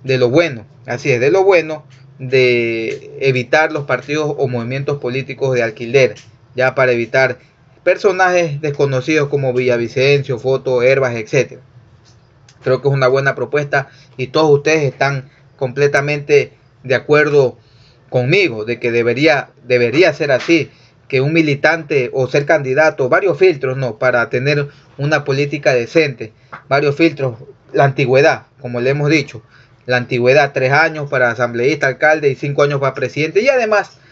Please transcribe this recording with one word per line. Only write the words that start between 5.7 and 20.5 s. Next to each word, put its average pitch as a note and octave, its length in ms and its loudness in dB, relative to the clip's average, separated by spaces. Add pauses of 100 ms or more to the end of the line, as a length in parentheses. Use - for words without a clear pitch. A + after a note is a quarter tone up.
ya B2+ 180 0
para B2+ 180 2
evitar B2 460 0 (460)
personajes F3+ 760 2
desconocidos C#3+ 720 -2
como C3+ 240 -2
Villavicencio, B2+ 880 0
Foto, B2+ 420 -2
Herbas, C3 340 2
etcétera. A#2 460 -2 (1000)
Creo C3 180 0
que C#3+ 60 -2
es C3+ 60 2
una C3 140 0
buena C3+ 280 0
propuesta C#3+ 540 -4 (280)
y B2+ 100 -6
todos D#3 240 2
ustedes D3+ 320 2
están C3+ 460 -4 (260)
completamente C#3+ 960 0 (300)
de B2+ 120 0
acuerdo D3 600 2 (520)
conmigo C3 560 0
de A#2 140 -6
que A#2+ 120 -2
debería, B2 600 0 (120)
debería B2 500 2
ser D3 180 -4
así, C#3 400 0 (360)